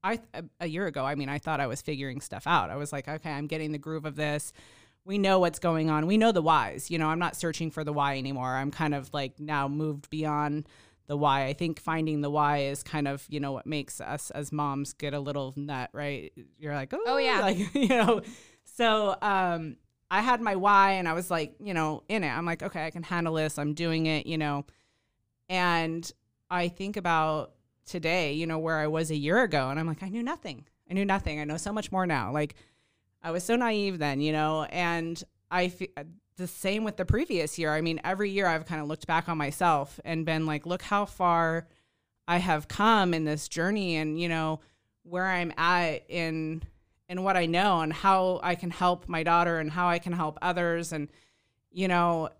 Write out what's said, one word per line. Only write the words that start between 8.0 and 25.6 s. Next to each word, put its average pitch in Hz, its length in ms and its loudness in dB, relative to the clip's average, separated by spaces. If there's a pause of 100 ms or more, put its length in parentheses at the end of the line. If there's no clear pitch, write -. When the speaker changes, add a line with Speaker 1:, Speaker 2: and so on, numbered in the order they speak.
Speaker 1:
anymore. 127 360 -4
I'm 139 160 -2
kind 151 240 0
of, 135 200 -6
like, 139 260 -4
now 147 260 -2
moved 147 440 -4
beyond 147 580 -2 (380)
the 147 100 -2
why. 139 300 4
I 139 80 -4
think 165 260 -4
finding 156 400 -2
the 147 80 -2
why 147 360 2
is 139 180 -4
kind 147 260 -4
of, 139 220 -6
you 151 100 -6
know, 139 120 -4
what 127 140 -8
makes 151 340 -6
us - 300 -8
as 147 220 -8
moms 143 400 -2
get 143 220 -6
a 143 60 -2
little 139 360 -4
nut, 143 380 -4
right? 143 380 -6 (260)
You're 147 160 -6
like, 135 180 -4
Speaker 2:
Oh, 320 240 0
yeah. 262 220 4
Speaker 1:
"Ooh," - 20 4
like, 196 180 2
<laughs> 196 160 -2
you 277 140 4
know. 220 320 6 (440)
So, 214 580 2
um, 180 540 0 (340)
I 196 100 4
had 240 220 2
my 208 140 0
why 196 360 8
and 185 160 0
I 160 60 0
was, 175 160 -4
like, 160 300 -2
you 202 120 -6
know, 156 380 0
in 208 140 0
it. 151 60 0
I'm 151 140 -2
like, 165 180 -2
"Okay, 151 220 -6
I 160 60 -4
can 170 140 -10
handle 170 300 0
this. 156 240 0
I'm 147 140 0
doing 160 320 0
it," 156 220 0
you 160 100 -4
know. 147 300 -2 (840)
And 170 640 0 (400)